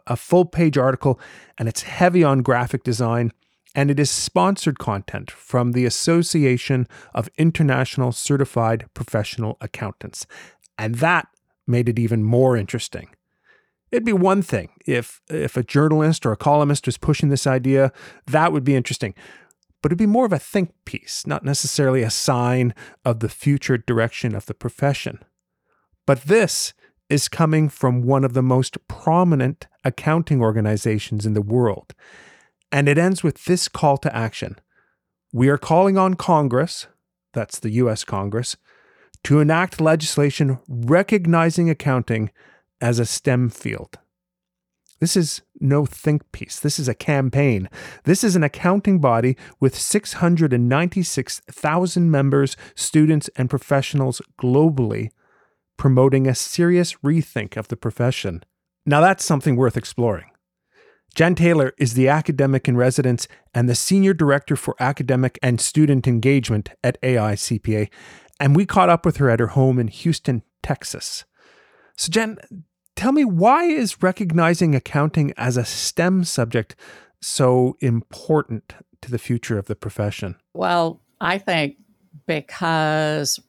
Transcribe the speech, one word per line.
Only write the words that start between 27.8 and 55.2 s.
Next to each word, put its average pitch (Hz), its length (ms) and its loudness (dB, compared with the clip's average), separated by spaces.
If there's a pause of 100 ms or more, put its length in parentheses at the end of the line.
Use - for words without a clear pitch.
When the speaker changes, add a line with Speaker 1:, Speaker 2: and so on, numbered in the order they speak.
Speaker 1:
one 135 240 2
of 123 80 -2
the 127 100 2
most 127 340 0 (120)
prominent 160 760 0 (200)
accounting 151 560 0
organizations 107 840 0
in 110 80 0
the 107 80 0
world. 110 540 -2 (760)
And 143 200 2
it 143 80 4
ends 180 260 0
with 151 220 -4
this 180 240 0
call 143 300 0
to 139 140 -4
action. 113 460 -6 (720)
"We 120 160 2
are 143 100 4
calling 190 400 2
on 185 180 2
Congress," 151 720 0 (440)
that's - 280 -8
the 113 100 -6
U 120 200 2
S 110 140 -4
Congress, 101 540 -6 (680)
"to 143 160 4
enact 160 400 2
legislation 156 880 0
recognizing 165 1040 2
accounting 123 600 -2 (520)
as 120 180 0
a 117 60 2
stem 123 440 -2
field." - 500 -12 (1000)
This 165 160 0
is 175 260 -2 (200)
no 143 240 2
think - 480 -2
piece. - 260 -14
This 147 180 -2
is 131 120 -4
a 113 40 0
campaign. 135 760 0 (340)
This 185 180 2
is 196 140 2
an 165 80 4
accounting 190 560 2
body 127 380 2 (240)
with 135 180 0
six - 320 -4
hundred 170 400 2
and 120 160 2
ninety-six 165 720 -2 (100)
thousand 170 640 0
members, 139 460 2 (180)
students, 156 600 2
and 127 120 0
professionals 135 720 -2 (160)
globally 123 760 2 (640)